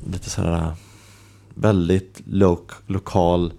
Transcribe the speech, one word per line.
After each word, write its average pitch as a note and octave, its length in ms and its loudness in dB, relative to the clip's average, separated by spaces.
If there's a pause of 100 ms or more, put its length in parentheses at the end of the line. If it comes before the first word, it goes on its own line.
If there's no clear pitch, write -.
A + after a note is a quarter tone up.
(120)
lite F#2 180 -10
så - 120 -6
här, E2+ 240 -2
eh, D#2+ 60 -6 (840)
väldigt F#2+ 680 0
lo-, F#2 420 2 (200)
lokal F2 720 0